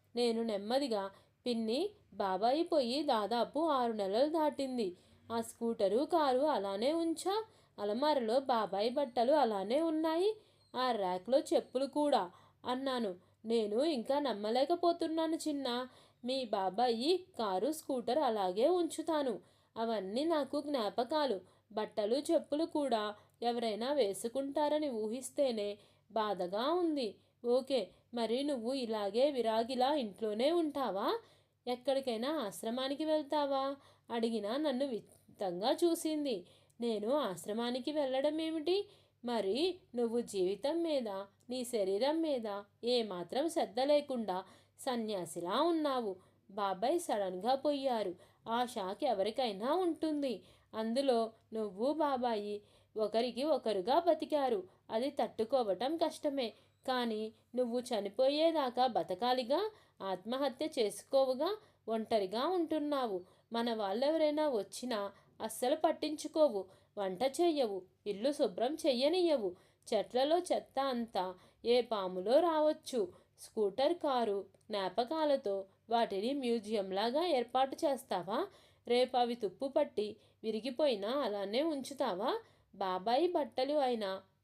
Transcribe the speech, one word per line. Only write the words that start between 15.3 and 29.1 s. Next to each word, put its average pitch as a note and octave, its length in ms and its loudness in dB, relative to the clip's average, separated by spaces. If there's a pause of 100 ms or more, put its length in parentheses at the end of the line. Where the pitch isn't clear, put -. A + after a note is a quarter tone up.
చిన్నా. C4 540 -4 (360)
మీ C4 200 -2
బాబాయి A3+ 800 2 (140)
కారు, G#3 320 0
స్కూటర్ B3+ 460 0
అలాగే A3 500 2
ఉంచుతాను. D#4 720 0 (380)
అవన్నీ A3+ 460 -2
నాకు D4+ 380 0
జ్ఞాపకాలు. B3 800 0 (320)
బట్టలు, G#3+ 440 -2
చెప్పులు D4+ 500 2
కూడా A#3 500 0 (260)
ఎవరైనా A#3 520 0
వేసుకుంటారని C#4 960 0
ఊహిస్తేనే A3 880 -2 (340)
బాధగా G#3 600 0
ఉంది." D#4 440 0 (300)
"ఓకే, B3 420 2 (260)
మరి A#3 300 0
నువ్వు C4 300 -2
ఇలాగే A3+ 580 0